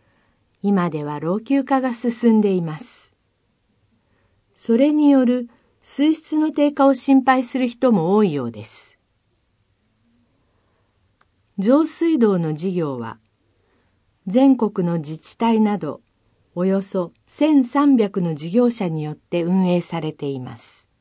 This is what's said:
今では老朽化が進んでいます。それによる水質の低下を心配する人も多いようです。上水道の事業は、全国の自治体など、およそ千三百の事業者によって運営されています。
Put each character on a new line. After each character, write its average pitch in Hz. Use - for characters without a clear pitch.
今 196
で 151
は 147
老 165
朽 269
化 269
が 254
進 233
ん -
で 202
い 180
ま 156
す。 -
そ 226
れ 294
に 302
よ 269
る 247
水 311
質 311
の 311
低 294
下 277
を 277
心 269
配 262
す 247
る 247
人 247
も 180
多 214
い 175
よ 139
う 117
で 107
す。 -
上 262
水 320
道 208
の 160
事 175
業 151
は、 113
全 254
国 208
の 170
自 156
治 -
体 226
な 208
ど、 156
お 175
よ 190
そ 190
千 294
三 277
百 202
の 165
事 156
業 240
者 202
に 160
よ 151
っ -
て -
運 185
営 175
さ 165
れ 156
て 147
い 135
ま 127
す。 -